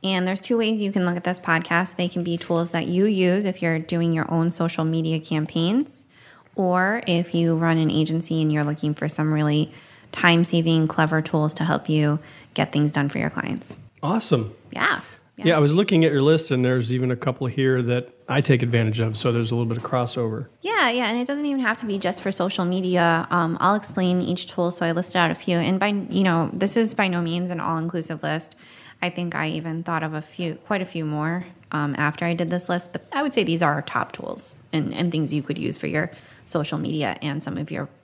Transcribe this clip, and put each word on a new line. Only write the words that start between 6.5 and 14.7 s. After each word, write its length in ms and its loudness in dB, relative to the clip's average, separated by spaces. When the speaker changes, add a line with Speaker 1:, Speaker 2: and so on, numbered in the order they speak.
Speaker 1:
or 500 2
if 280 0
you 220 4
run 220 2
an 120 4
agency 520 0
and 100 2
you're 120 2
looking 300 -2
for 140 -4
some 240 0
really 400 2
time-saving, 760 4
clever 340 2
tools 320 0
to 100 -2
help 240 0
you 300 2
get 180 0
things 200 2
done 160 0
for 100 -4
your 120 -2
clients. 460 -8
Speaker 2:
Awesome. 520 -2